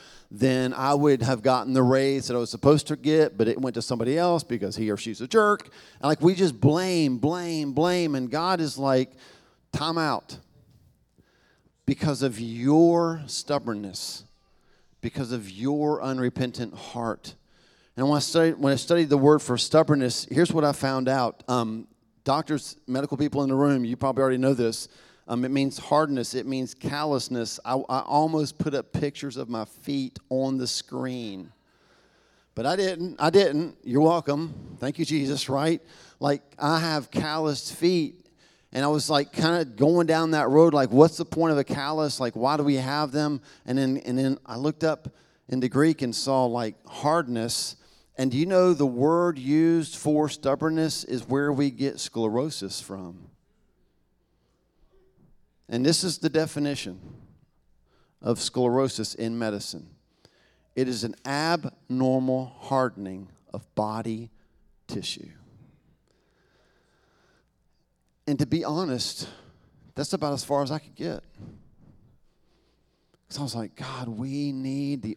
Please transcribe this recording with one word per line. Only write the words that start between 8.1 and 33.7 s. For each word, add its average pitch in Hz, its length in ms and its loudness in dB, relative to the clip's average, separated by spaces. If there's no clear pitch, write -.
and 127 160 -4
God 170 300 0
is 151 160 -4
like, 131 360 2
"Time 165 240 -2
out. 147 400 -4
Because 139 360 -2
of 123 160 -2
your 156 880 4
stubbornness, 113 1000 -6
because 117 320 -6
of 110 160 -6
your 143 540 -2
unrepentant 127 720 -4
heart." - 640 -8
And 131 120 2
when 147 80 4
I 143 40 0
studied, 165 380 2
when 139 140 4
I 135 40 2
studied 165 340 2
the 143 80 6
word 147 240 8
for 123 160 -2
stubbornness, 147 720 2
here's 165 220 2
what 160 120 2
I 143 80 4
found 131 340 -2
out. 131 420 0
Um, 113 380 -2
doctors, 147 520 -2
medical 135 320 -2
people 143 240 0
in 135 80 0
the 135 40 2
room, 139 300 4
you 117 100 -4
probably 135 280 0
already 131 160 2
know 131 160 2
this. 117 340 -2
Um, 120 160 -2
it 127 60 -4
means 139 260 0
hardness. 143 580 0
It 120 120 -6
means 131 260 -6
callousness. 131 880 -4
I, 120 120 -4
I 131 260 -2
almost 156 560 0
put 147 180 -4
up - 180 -6
pictures 143 440 -6
of 127 140 -8
my 110 160 -6
feet - 520 -8
on 135 260 -2
the 127 100 -4
screen. 120 840 -8
But 113 100 -4
I 151 100 0
didn't. 185 440 -4
I 151 100 2
didn't. 165 540 4